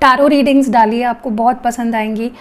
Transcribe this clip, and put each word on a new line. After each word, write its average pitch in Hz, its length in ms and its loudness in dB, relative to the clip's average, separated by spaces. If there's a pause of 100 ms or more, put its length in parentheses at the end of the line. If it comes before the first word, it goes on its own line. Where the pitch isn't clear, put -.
टैरो 277 260 4
readings 277 420 2
डाली 226 300 2
है, 247 60 -4
आपको 240 260 -6
बहुत 233 320 -2
पसंद 233 320 -4
आएंगी। 220 460 -6